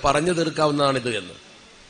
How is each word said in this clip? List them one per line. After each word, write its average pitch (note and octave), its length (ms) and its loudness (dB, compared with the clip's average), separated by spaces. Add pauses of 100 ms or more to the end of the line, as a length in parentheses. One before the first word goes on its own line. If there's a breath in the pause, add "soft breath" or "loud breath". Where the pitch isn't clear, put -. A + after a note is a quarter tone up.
പറഞ്ഞു D3+ 280 2
തീർക്കാവുന്നതാണിത് C#3+ 840 0
എന്ന്. F2 160 -12 (540)